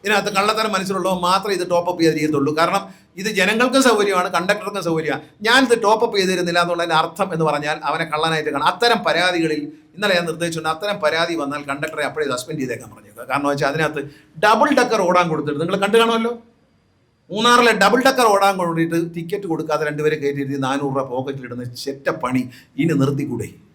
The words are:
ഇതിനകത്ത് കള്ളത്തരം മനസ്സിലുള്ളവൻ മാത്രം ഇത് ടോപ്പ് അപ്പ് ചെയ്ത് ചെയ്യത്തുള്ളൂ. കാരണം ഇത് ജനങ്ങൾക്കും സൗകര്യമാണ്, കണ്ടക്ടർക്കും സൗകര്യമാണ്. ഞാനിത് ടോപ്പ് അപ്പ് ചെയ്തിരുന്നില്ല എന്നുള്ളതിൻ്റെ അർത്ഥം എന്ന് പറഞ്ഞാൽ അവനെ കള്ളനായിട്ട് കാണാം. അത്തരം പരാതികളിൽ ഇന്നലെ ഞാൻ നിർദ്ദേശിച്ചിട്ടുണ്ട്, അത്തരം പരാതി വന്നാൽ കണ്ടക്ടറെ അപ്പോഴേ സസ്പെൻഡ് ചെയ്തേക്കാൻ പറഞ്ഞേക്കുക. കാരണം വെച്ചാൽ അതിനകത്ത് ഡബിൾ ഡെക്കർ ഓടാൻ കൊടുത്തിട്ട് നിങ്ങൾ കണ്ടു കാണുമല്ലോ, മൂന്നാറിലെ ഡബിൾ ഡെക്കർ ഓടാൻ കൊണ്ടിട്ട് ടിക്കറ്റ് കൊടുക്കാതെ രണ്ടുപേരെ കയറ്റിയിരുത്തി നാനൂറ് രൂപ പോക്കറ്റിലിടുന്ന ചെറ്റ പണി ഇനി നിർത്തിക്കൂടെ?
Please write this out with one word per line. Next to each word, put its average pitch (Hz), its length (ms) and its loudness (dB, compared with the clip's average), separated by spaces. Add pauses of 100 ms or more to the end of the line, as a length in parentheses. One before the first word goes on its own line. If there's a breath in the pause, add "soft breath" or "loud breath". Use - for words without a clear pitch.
ഇതിനകത്ത് 202 340 0
കള്ളത്തരം 214 380 2
മനസ്സിലുള്ളവൻ 185 520 -2
മാത്രം 190 300 2
ഇത് 175 160 -2
ടോപ്പ് 175 180 2
അപ്പ് 165 120 -2
ചെയ്ത് 160 160 4
ചെയ്യത്തുള്ളൂ. 151 420 0
കാരണം 185 220 2 (380 loud breath)
ഇത് 196 80 -4 (100)
ജനങ്ങൾക്കും 233 480 2
സൗകര്യമാണ്, 202 500 2
കണ്ടക്ടർക്കും 202 520 -2
സൗകര്യമാണ്. 156 340 -2 (240 loud breath)
ഞാനിത് 240 280 4 (100)
ടോപ്പ് 220 220 4
അപ്പ് 208 140 -2
ചെയ്തിരുന്നില്ല 175 440 0
എന്നുള്ളതിൻ്റെ 170 360 0
അർത്ഥം 165 340 -2
എന്ന് 160 140 0
പറഞ്ഞാൽ 147 280 -2 (120)
അവനെ 160 240 -2
കള്ളനായിട്ട് 156 420 0
കാണാം. 147 180 0
അത്തരം 233 340 2
പരാതികളിൽ 160 560 0 (340 loud breath)
ഇന്നലെ 196 220 0
ഞാൻ 175 120 0
നിർദ്ദേശിച്ചിട്ടുണ്ട്, 160 440 -4
അത്തരം 202 300 -4
പരാതി 165 380 0
വന്നാൽ 143 280 -6
കണ്ടക്ടറെ 147 380 -6
അപ്പോഴേ 151 260 -4
സസ്പെൻഡ് 143 280 -8
ചെയ്തേക്കാൻ 117 320 -8
പറഞ്ഞേക്കുക. - 360 -18
കാരണം 143 220 0
വെച്ചാൽ 143 200 0
അതിനകത്ത് 151 300 -2 (420 loud breath)
ഡബിൾ 220 240 6 (100)
ഡെക്കർ 220 300 2
ഓടാൻ 180 240 4
കൊടുത്തിട്ട് 143 300 -4
നിങ്ങൾ 185 220 -2
കണ്ടു 202 180 4
കാണുമല്ലോ, 226 300 2 (1000)
മൂന്നാറിലെ 240 400 6 (100)
ഡബിൾ 202 240 4
ഡെക്കർ 262 280 4
ഓടാൻ 196 260 4
കൊണ്ടിട്ട് 165 380 0 (180)
ടിക്കറ്റ് 180 340 -6
കൊടുക്കാതെ 151 400 -2
രണ്ടുപേരെ 151 320 0
കയറ്റിയിരുത്തി 139 460 -4
നാനൂറ് 139 280 -2
രൂപ 135 160 -2
പോക്കറ്റിലിടുന്ന 127 520 -8 (200)
ചെറ്റ 135 240 -6 (140)
പണി 127 200 -2 (400 loud breath)
ഇനി 160 200 2
നിർത്തിക്കൂടെ? 131 480 -4 (240)